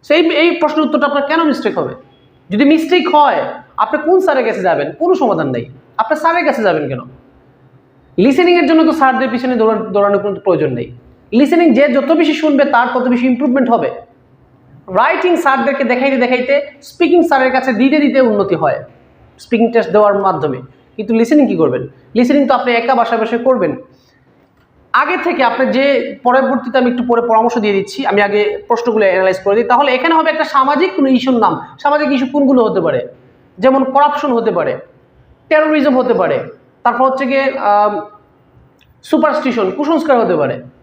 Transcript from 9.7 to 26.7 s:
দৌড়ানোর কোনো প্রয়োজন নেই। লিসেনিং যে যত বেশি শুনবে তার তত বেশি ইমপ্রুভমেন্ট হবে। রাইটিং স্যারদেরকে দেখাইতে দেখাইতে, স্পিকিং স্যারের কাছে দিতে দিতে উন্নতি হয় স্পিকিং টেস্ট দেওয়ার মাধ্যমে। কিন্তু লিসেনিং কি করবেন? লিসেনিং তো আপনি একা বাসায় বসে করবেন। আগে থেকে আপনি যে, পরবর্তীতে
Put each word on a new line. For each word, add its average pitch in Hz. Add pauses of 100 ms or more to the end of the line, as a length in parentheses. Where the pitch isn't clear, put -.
দৌড়ানোর 202
কোনো 202
প্রয়োজন 151
নেই। 120 (420)
লিসেনিং 294
যে 277
যত 277
বেশি 311
শুনবে 285
তার 247
তত 254
বেশি 247
ইমপ্রুভমেন্ট 254
হবে। 208 (960)
রাইটিং 302
স্যারদেরকে 269
দেখাইতে 254
দেখাইতে, 254 (200)
স্পিকিং 339
স্যারের 254
কাছে 254
দিতে 269
দিতে 269
উন্নতি 202
হয় 147 (560)
স্পিকিং 233
টেস্ট 226
দেওয়ার 202
মাধ্যমে। 156 (340)
কিন্তু 214
লিসেনিং 233
কি 202
করবেন? 131 (280)
লিসেনিং 254
তো 254
আপনি 247
একা 240
বাসায় 233
বসে 220
করবেন। 233 (1160)
আগে 311
থেকে 330
আপনি 240
যে, 269
পরবর্তীতে 262